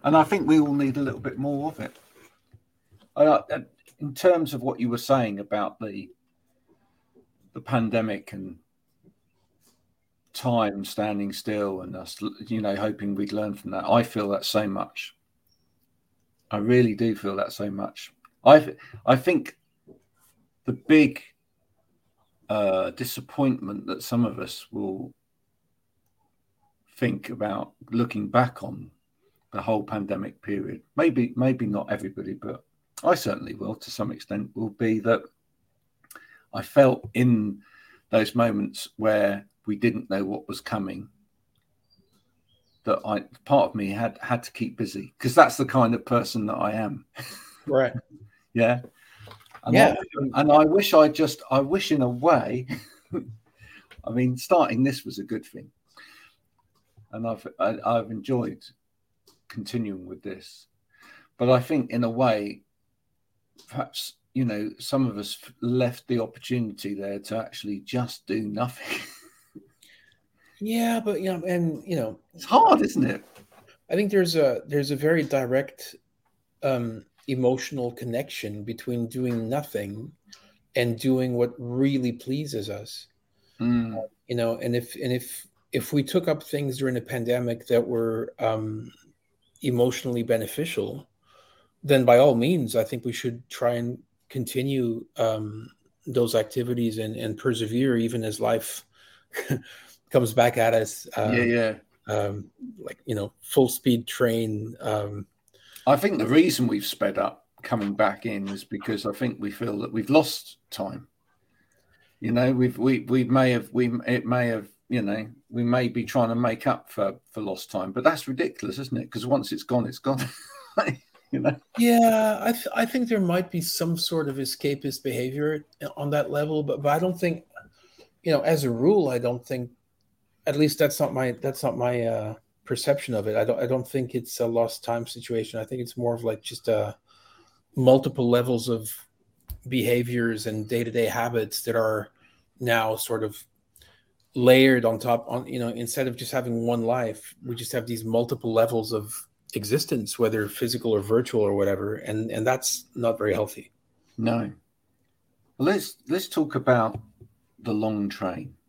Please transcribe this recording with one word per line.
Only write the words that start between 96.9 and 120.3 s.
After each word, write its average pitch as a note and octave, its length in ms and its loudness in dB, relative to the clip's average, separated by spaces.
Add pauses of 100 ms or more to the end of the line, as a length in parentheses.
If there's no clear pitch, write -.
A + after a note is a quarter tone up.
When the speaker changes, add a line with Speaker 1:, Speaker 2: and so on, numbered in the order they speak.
Speaker 2:
and, A2 160 -6
and A2 200 -4
persevere A#2 640 0
even A2+ 260 -2
as G#2+ 160 -6
life A2+ 460 -2 (640)
<laughs> C3+ 60 0 (540)
comes A#2+ 240 2
back A#2+ 240 4
at A2+ 160 4
us. A2 420 -2
Speaker 1:
Yeah, A2 80 -2
Speaker 2:
Um, A#2+ 260 2
Speaker 1:
yeah. A#2 240 0 (340)
Speaker 2:
um, G#2 440 -4 (280)
like, - 260 -14
you A#2 100 -4
know, G2+ 240 -4
full C3 300 4
speed A#2+ 380 0
train. A2+ 760 -2
Um, G#2 440 -4 (600)
Speaker 1:
I C#3+ 80 8
think G3 220 0
the - 100 0
reason D3 400 4
we've G#2 180 -2
sped G2 320 -2
up - 300 -4 (140)
coming G2+ 320 -2
back G#2 320 0
in G2+ 240 -6
is G2 160 -10
because G#2 400 -6
I - 80 -4
think B2 260 -4
we G#2 120 -6
feel G#2+ 280 -6
that F#2 140 -8
we've A2 160 -4
lost - 480 2 (120)
time. - 380 -10 (1120)
You - 120 -4
know, B2+ 200 4
we've, B2 260 2
we, A#2+ 240 2
we B2 220 0
may B2+ 280 4
have, A#2+ 200 -2
we, B2 180 2 (160)
it A#2+ 200 0
may A#2+ 220 0
have A2 200 -4 (240)
you A#2+ 100 0
know, G#2 240 -4 (240)
we A#2+ 140 -4
may A#2+ 240 2
be A#2 160 -4
trying A#2 240 2
to A#2 80 -2
make A#2+ 320 -2
up - 240 -2
for, G2 240 -2 (160)
for A2 100 -10
lost F#2+ 300 -8
time, F#2+ 220 -6
but B2 100 -4
that's D#3 240 2
ridiculous, - 500 -4
isn't B2+ 200 -6
it? A#2+ 120 -8
'Cause A2+ 160 -8
once C3 280 -2
it's - 100 -8
gone, A#2+ 240 0
it's - 120 -12
gone. C3+ 220 -2 (560)